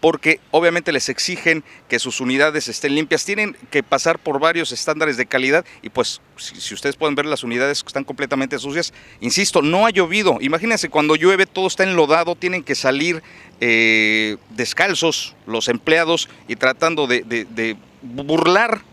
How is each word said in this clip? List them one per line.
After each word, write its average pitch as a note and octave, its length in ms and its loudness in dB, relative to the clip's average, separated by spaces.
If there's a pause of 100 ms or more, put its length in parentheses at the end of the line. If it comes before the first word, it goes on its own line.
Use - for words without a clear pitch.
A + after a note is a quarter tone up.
porque D#3 380 2 (120)
obviamente E3+ 420 2
les C3+ 160 -2
exigen D#3+ 560 -2 (240)
que A#2+ 100 0
sus B2 220 -6
unidades C#3 480 0
estén C#3 260 -4
limpias. D3+ 300 0
Tienen G3+ 320 -4 (140)
que C#3+ 120 0
pasar E3 360 0
por C#3+ 200 -4
varios E3 320 0
estándares D3+ 460 -2
de B2 80 0
calidad C3+ 400 2 (160)
y A#2 80 -14
pues - 320 -4 (160)
si, - 240 -16
si - 140 -10
ustedes C#3 220 -4
pueden D3+ 180 0
ver D3 100 0
las D3 180 -4
unidades B2+ 440 -2
están C#3 180 -8
completamente C3+ 540 -4
sucias. C#3+ 340 -6 (300)
Insisto, E3+ 400 0
no E3+ 240 2
ha A#3 40 4
llovido. F#3 520 2
Imagínense E3 480 -2
cuando D3+ 260 2
llueve F#3 300 4
todo F#3 220 -4
está - 160 0
enlodado, E3+ 500 2
tienen F3+ 280 -4
que C3+ 120 -4
salir, D3+ 480 0 (400)
eh, A2 760 2 (140)
descalzos D#3+ 840 -2 (120)
los A2+ 220 -4
empleados D#3+ 600 2 (200)
y A#2+ 80 -6
tratando D3+ 500 0
de, A#2+ 160 2
de, A2+ 240 -4
de A2+ 300 -4 (260)
burlar D#3+ 800 0 (100)